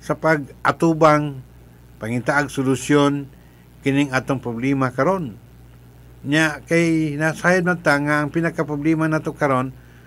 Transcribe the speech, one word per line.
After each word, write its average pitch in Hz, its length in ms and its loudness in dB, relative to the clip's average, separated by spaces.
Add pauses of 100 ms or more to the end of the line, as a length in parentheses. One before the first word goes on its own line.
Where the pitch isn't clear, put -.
sa - 160 -4
pag-atubang, 151 1200 2 (640)
pangintaag 127 480 -2
solusyon, 143 800 0 (560)
kining 139 240 0
atong 127 320 -2
problema 127 480 -2
karon. 135 480 -2 (880)
Nya, 147 400 -2
kay 165 480 0
nasayod 160 480 0
man 175 160 0
ta 147 240 2
nga 147 240 0
ang 139 80 -8
pinakaproblema 160 720 -2
nato 156 320 -4
karon, 135 320 0 (360)